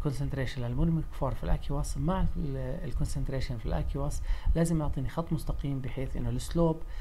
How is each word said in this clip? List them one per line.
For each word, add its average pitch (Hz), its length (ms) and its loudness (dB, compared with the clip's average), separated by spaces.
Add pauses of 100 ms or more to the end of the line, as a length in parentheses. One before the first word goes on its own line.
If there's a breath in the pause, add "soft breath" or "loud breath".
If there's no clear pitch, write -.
كونسنتريشن 131 600 0
للمونيميك 151 500 2
فور 139 220 -2
في - 100 -4
الأكيوس 156 520 0
مع 185 240 2
ال-، 139 640 0
الكونسنتريشن 135 720 -2
في 107 80 -6
الأكيوس، 143 540 0 (340 loud breath)
لازم 165 260 4
يعطيني 143 280 0
خط 165 240 -2
مستقيم 139 480 -2
بحيث 127 360 -4
إنه 123 120 0
السلوب 160 540 2 (180 loud breath)